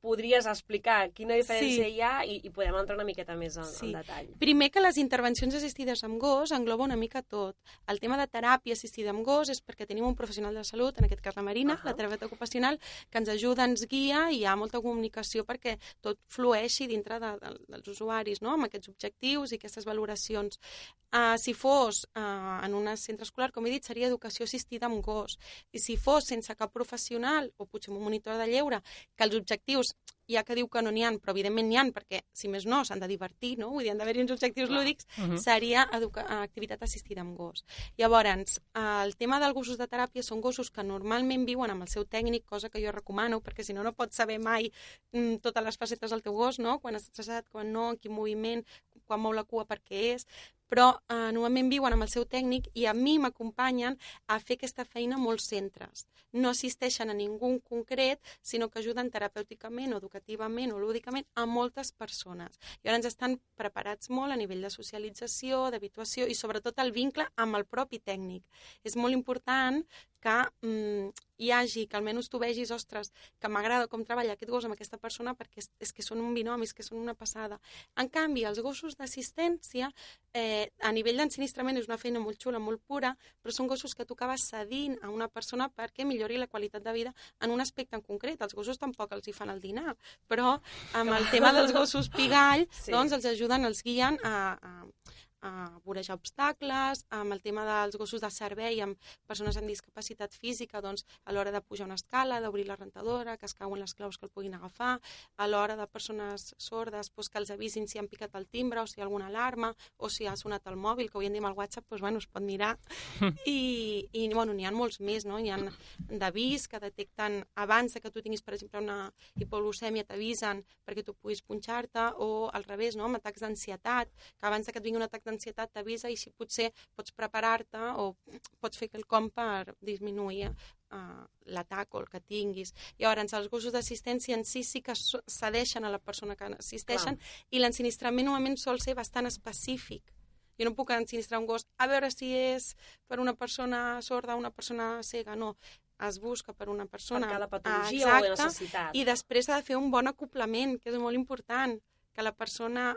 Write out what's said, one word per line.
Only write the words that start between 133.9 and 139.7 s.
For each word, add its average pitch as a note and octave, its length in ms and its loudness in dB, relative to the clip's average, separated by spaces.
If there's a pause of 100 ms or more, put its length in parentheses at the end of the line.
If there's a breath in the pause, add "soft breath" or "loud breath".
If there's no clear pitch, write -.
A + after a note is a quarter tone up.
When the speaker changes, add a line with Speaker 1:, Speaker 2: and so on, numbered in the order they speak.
Speaker 2:
en A3+ 80 -2
si B3+ 200 -4
sí - 160 -4
que A#3+ 160 -6
so-, - 320 0
cedeixen A3+ 560 0
a G#3 80 0
la G3 60 -2
persona G3+ 360 -8
que G3+ 220 -12
assisteixen A3+ 600 -2
Speaker 1:
Clar. - 160 -16 (160)
Speaker 2:
i B3+ 100 2
l'ensinistrament A#3+ 640 2
normalment C4+ 320 2
sol B3 240 -2
ser C4 160 -2
bastant B3 320 -2
específic. - 720 -6 (580)